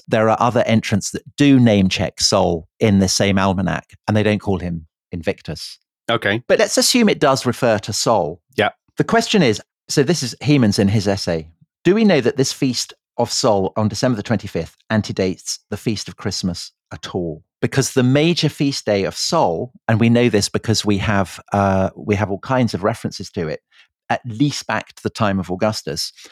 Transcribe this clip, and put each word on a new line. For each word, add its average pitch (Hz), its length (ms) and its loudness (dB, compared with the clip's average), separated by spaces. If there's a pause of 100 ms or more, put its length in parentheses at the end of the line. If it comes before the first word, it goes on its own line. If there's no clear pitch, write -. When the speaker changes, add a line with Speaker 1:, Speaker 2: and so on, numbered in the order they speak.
Speaker 1:
there 113 200 2
are 107 120 2
other 117 240 2
entrants 110 460 0
that - 120 -10 (140)
do 139 200 6
name 104 300 6
check - 320 -4
Sol 87 480 0 (120)
in 107 200 4
the 95 80 4
same 98 320 2
almanac, 92 560 -2 (120)
and 107 100 0
they 107 60 2
don't 104 180 0
call 95 180 -4
him 82 280 -8 (260)
Invictus. - 680 -10 (320)
Speaker 2:
Okay. 113 360 -2
Speaker 1:
But 190 120 2
let's - 180 0
assume 240 300 2
it - 120 0
does 135 260 2
refer 117 340 0
to 107 140 -8
Sol. 87 480 -2 (160)
Speaker 2:
Yeah. 104 140 0 (260)
Speaker 1:
The - 80 -2
question 220 360 2
is, 117 200 2 (260)
so 147 160 2
this 156 180 0
is 120 200 -6
Hemans 127 380 4
in 98 100 4
his 101 180 0
essay, 87 420 -4 (360)
"Do 185 100 4
we 226 80 4
know 185 160 6
that 120 160 0
this 135 160 0
feast - 420 -4 (240)
of 120 140 -2
Sol 101 440 0
on 107 120 0
December 123 300 -2
the 101 60 -6
twenty-fifth 98 520 -6 (140)
antedates 101 680 -4 (100)
the 104 80 -8
feast - 300 -6
of 87 100 -14
Christmas - 540 -8 (200)
at - 240 -12
all?" 82 280 -8 (180)
Because - 320 -2
the 131 100 2
major 147 460 2
feast 139 360 -4
day 101 200 0
of 85 100 -6
Sol, 120 560 -2 (160)
and 113 120 2
we 113 100 4
know 120 200 4
this 101 200 0
because - 360 -2
we 104 140 0
have, 98 400 -2 (140)
uh, 95 420 2
we 107 200 -2
have 98 160 -2
all 95 80 -4
kinds 127 340 0
of 90 100 -4
references - 480 -4
to 85 160 -6
it, 73 140 -8 (480)
at 117 160 -2
least 127 420 -2
back - 280 -6
to - 80 -14
the 107 60 -6
time 98 300 0
of 87 100 -6
Augustus, 92 600 -4 (200)